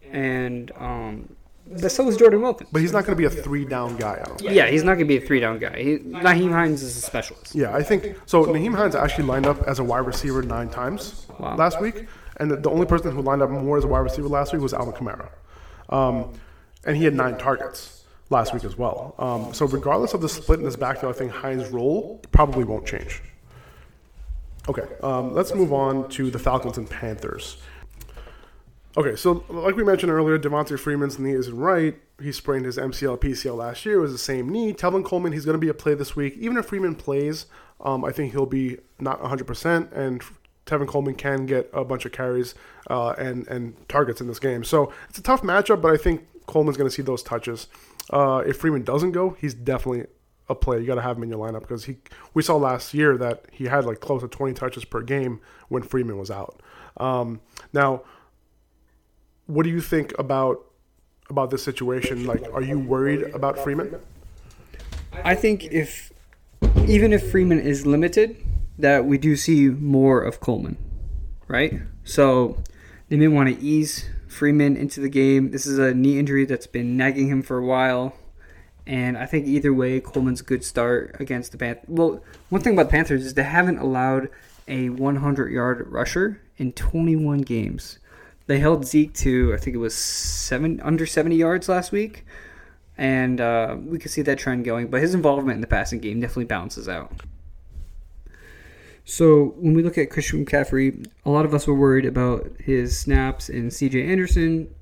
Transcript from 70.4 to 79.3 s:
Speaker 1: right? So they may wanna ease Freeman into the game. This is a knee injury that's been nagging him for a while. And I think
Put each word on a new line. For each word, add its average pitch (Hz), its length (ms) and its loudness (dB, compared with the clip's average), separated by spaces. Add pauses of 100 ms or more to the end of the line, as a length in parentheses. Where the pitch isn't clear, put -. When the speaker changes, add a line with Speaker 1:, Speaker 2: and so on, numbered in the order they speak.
Speaker 1:
right? 143 340 0 (220)
So 127 580 4 (480)
they 151 60 0
may 151 140 6
wanna 139 300 4
ease 151 500 -2 (180)
Freeman 143 500 2
into 139 240 -6
the 139 80 -2
game. 135 420 4
This 135 140 -6
is 139 120 -2
a 131 160 4
knee 139 260 4
injury 139 260 2
that's 131 220 -6
been 123 280 -4
nagging 135 320 2
him 135 140 0
for 131 160 -4
a 123 80 -2
while. 127 500 0 (720)
And 127 320 -2
I 120 80 -6
think 143 220 0